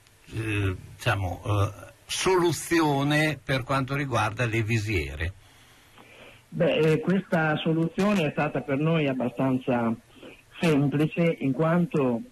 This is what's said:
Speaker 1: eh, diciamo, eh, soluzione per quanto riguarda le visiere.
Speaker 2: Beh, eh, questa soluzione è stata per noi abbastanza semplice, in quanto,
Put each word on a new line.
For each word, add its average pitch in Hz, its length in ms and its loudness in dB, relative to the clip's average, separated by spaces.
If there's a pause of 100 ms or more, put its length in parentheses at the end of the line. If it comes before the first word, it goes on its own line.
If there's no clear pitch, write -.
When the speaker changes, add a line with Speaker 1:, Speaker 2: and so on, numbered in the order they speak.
(360)
Speaker 1:
eh, 104 400 -2 (180)
diciamo, 98 500 -4
eh, 98 280 0 (340)
soluzione 156 1400 2
per 131 220 -2
quanto 135 320 -2
riguarda 117 500 -2
le 113 160 0
visiere. 92 680 -2 (1160)
Speaker 2:
Beh, 160 280 0
eh, 156 240 4
questa 165 560 0
soluzione 165 720 0
è 139 40 -2
stata 151 300 -2
per 135 180 -2
noi 156 300 2
abbastanza 127 840 0 (680)
semplice, 156 800 2
in 135 120 0
quanto, 160 680 2 (120)